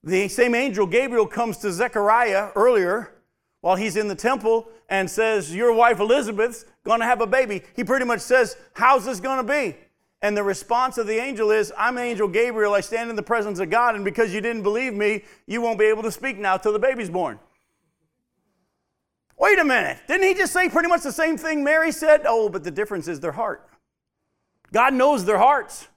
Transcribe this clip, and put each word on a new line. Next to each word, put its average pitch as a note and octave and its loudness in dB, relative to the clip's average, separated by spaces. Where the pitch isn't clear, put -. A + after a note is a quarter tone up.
The F#3 0
same A#3+ 2
angel A#3 0
Gabriel A#3 0
comes A3+ -4
to G3+ -6
Zechariah G#3 0
earlier G#3 2
while F3+ 2
he's G3 -4
in G#3+ -2
the G3 -4
temple A3+ -2
and F#3+ -2
says, G#3+ -2
"Your A#3 2
wife A#3 4
Elizabeth's A3+ 0
gonna A3+ 0
have A#3 0
a A3+ 0
baby." G#3 -2
He A#3+ -6
pretty B3+ 0
much A#3 -2
says, B3 2
"How's B3 4
this A3+ -6
gonna C4 -4
be?" B3 -4
And G#3 0
the G#3 -2
response A#3+ -2
of G#3+ -4
the A3 -2
angel A3+ -2
is, G#3+ 0
"I'm A#3+ -2
angel A#3 -2
Gabriel. G#3+ 0
I G3 2
stand A3+ -6
in A3+ -8
the G#3 -6
presence G#3 -2
of F3 -4
God, A#3 2
and G3+ -6
because G#3+ 0
you G#3 -4
didn't A3+ -4
believe A3+ -2
me, G#3 -2
you A#3 -4
won't A3+ -2
be G#3+ 6
able G#3+ 2
to A3 -4
speak A#3+ -8
now G3 0
till G#3 0
the G#3+ 0
baby's A#3 -2
born." D#3+ -6
Wait G4 4
a E4+ 2
minute. G#3 0
Didn't F#4 2
he F#4+ 2
just F#4+ -2
say F4+ 2
pretty E4+ 0
much F4 2
the C4+ -6
same D#4+ -2
thing D4+ -4
Mary D#4+ 2
said? D4+ 4
Oh, A3+ 2
but F3 -6
the E3+ -6
difference F#3 -6
is D3+ -8
their D#3+ -4
heart. G3+ -8
God B3+ 4
knows B3+ 2
their G3+ 2
hearts. C4 2